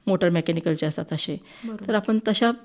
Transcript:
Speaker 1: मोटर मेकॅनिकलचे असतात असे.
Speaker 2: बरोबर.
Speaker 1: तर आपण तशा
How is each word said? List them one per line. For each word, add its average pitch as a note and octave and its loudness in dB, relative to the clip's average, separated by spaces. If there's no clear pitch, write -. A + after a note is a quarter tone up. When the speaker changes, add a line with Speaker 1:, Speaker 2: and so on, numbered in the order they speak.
Speaker 1:
मोटर F#3 2
मेकॅनिकलचे E3 0
असतात D#3 -4
असे. D#3 -4
Speaker 2:
बरोबर. G#3+ -8
Speaker 1:
तर A3+ 2
आपण G#3+ 2
तशा A#3 4